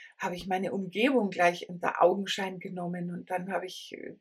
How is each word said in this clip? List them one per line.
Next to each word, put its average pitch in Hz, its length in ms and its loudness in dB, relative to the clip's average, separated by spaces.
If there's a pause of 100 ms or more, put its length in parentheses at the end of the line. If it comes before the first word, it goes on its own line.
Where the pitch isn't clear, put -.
(180)
habe 180 180 -2
ich 175 120 -10
meine 185 240 0
Umgebung 202 580 2
gleich 175 380 2
unter 175 340 0
Augenschein 190 580 2
genommen. 175 500 -6
Und 180 200 -10
dann 185 220 -2
habe 180 140 -2
ich, - 300 -14
äh, - 240 -12